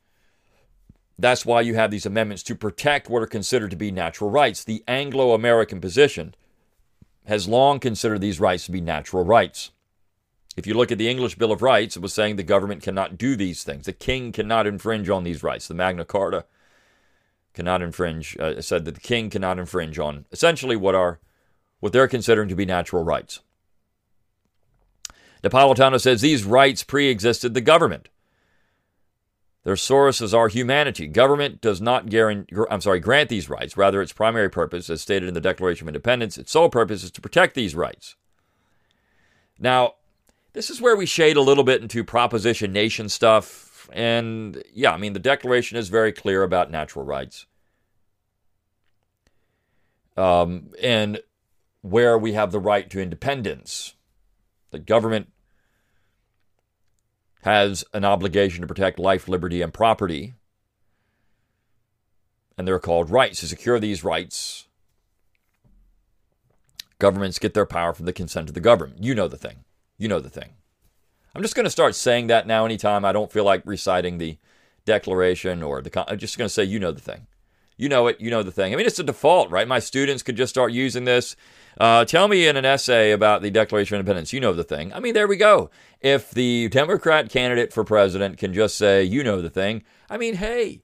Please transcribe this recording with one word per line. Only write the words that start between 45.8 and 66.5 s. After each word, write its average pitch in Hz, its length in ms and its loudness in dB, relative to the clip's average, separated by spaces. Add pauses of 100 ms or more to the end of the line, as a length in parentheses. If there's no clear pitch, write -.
very 110 220 2
clear 98 320 -2
about 87 280 0
natural 76 340 -10
rights. 69 400 -10 (2750)
Um, 87 540 2 (100)
and 107 400 -2 (600)
where 113 360 4
we 107 160 -2
have 104 180 0
the 104 80 -4
right 101 300 0
to 98 100 -8
independence. 95 960 -8 (760)
The - 80 -14
government 107 520 0 (2000)
has 101 400 2 (100)
an 101 120 -4
obligation 95 560 0
to 85 60 -10
protect 92 320 -2
life, 92 280 0
liberty, 87 340 -4
and 82 120 -6
property. 107 640 -2 (2250)
And 92 100 -6
they're 92 100 0
called 85 320 -2
rights. 120 300 2
To 85 80 -10
secure 117 320 -2
these 104 240 -6
rights, - 640 -8 (2250)